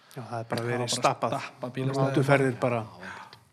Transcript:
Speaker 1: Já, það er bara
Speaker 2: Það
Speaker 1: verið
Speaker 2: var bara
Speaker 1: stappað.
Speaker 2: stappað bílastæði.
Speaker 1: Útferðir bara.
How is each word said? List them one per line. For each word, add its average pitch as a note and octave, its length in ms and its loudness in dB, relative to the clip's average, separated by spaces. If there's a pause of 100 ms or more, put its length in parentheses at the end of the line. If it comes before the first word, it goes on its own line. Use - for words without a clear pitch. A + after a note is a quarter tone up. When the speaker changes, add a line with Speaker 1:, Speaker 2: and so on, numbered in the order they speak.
(120)
Speaker 1:
Já, C3+ 100 -12
það A2+ 160 -8
er A2+ 80 -6
bara A#2 160 -4
Speaker 2:
Það A#2 60 -2
Speaker 1:
verið A#2+ 80 0
Speaker 2:
var A#2+ 80 0
bara A#2+ 120 -2
Speaker 1:
stappað. B2 380 2
Speaker 2:
stappað B2+ 400 -8
bílastæði. C3+ 480 2
Speaker 1:
Útferðir C3+ 380 4
bara. A#2+ 240 0 (680)